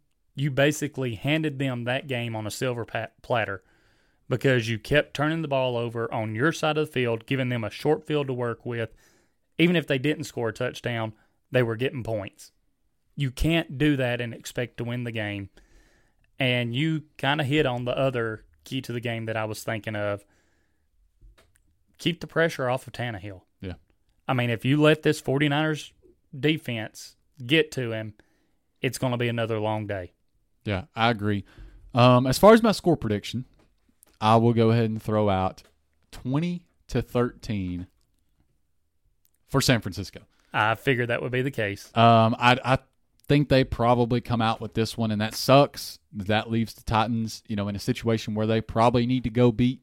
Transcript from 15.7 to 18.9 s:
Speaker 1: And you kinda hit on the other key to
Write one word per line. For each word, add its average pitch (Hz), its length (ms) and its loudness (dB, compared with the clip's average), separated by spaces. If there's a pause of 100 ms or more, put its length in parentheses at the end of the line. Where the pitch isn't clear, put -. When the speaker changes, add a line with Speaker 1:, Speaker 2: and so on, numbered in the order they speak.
Speaker 1:
And 123 360 0
you 156 280 -2 (140)
kinda 147 260 -2
hit 143 220 0
on 123 200 -4
the 123 120 -2
other 120 460 -2 (200)
key 131 180 -8
to 123 100 -12